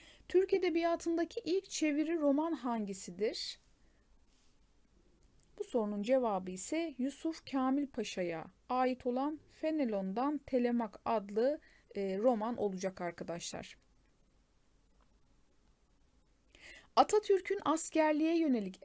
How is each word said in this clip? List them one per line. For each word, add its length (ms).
Türk 260
Edebiyatı'ndaki 920
ilk 240
çeviri 500
roman 320
hangisidir? 1080
Bu 40
sorunun 400
cevabı 480
ise 460
Yusuf 540
Kamil 360
Paşa'ya 580
ait 360
olan 340
Fenelon'dan 760
Telemak 680
adlı, 540
e, 220
roman 400
olacak 440
arkadaşlar. 760
Atatürk'ün 680
askerliğe 720
yönelik 480